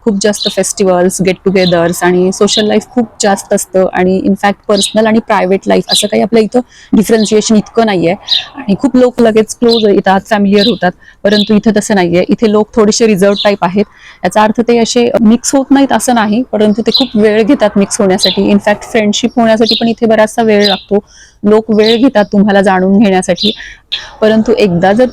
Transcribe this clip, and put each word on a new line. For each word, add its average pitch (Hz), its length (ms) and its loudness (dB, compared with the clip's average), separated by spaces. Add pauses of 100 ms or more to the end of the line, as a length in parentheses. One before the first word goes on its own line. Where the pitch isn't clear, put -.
खूप 202 180 -2
जास्त - 300 -2
फेस्टिवल्स, 185 720 0
गेट 180 140 0 (100)
टुगेदर्स 180 580 0
आणि 180 280 0
सोशल 214 340 0
लाईफ 214 240 0
खूप 233 180 -2 (140)
जास्त 202 320 -2
असतं 190 400 0
आणि 185 280 0
in 202 100 -2
fact 202 220 -2 (140)
पर्सनल 214 380 0
आणि 220 140 2
प्रायव्हेट 190 480 -2
लाईफ 190 240 0
असं - 160 -4
काही 226 160 -2
आपल्या 220 200 0
इथं 214 160 -2 (340)
डिफरन्शिएशन 220 600 2
इतकं 220 300 -2
नाहीये 180 300 0 (400)
आणि 226 240 -4
खूप 254 160 -2
लोक 247 260 2
लगेच 220 340 0
क्लोज 233 340 0
येतात, 190 400 0
फॅमिलियर 202 380 2
होतात, 180 240 -2 (320)
परंतु 208 320 0
इथं 208 220 2
तसं 208 180 -2
नाहीये. 175 340 0
इथे 208 220 0
लोक 214 240 0
थोडेसे 220 320 2
रिझर्व्ड 202 360 2
टाईप 202 180 0
आहेत. 180 240 -2 (380)
याचा 214 200 0
अर्थ 220 180 0
ते 233 160 0
असे 240 340 0 (100)
मिक्स 233 340 2
होत 269 160 0
नाहीत 269 200 2
असं 240 240 0
नाही, 214 360 0
परंतु 214 300 0
ते 226 100 -2
खूप 262 240 -2
वेळ 214 280 2
घेतात 196 320 0
मिक्स 196 260 -2
होण्यासाठी. 196 400 0
In 202 160 2
fact 208 240 -2
फ्रेंडशिप 214 540 -4
होण्यासाठी 220 460 2
पण 233 60 -2
इथे 233 180 -2
बराचसा 220 360 0
वेळ 208 260 2
लागतो. 196 320 -2 (440)
लोक 214 260 2
वेळ 220 260 2
घेतात 214 300 2
तुम्हाला 202 360 2
जाणून 190 380 2
घेण्यासाठी, 190 520 0 (680)
परंतु 220 360 2
एकदा 190 360 0
जर 247 200 2